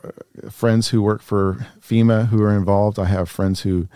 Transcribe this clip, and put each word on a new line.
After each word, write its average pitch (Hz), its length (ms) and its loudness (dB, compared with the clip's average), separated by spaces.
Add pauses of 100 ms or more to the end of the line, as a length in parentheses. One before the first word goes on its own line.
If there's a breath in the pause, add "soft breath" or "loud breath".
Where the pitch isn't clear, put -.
(500)
friends 113 380 0
who 110 160 0
work 107 180 0
for 98 460 -2 (120 loud breath)
fema 113 500 2
who 110 120 2
are 104 160 2
involved. 101 400 0
I 98 80 -2
have 92 240 -2
friends 95 320 -4
who 90 340 -2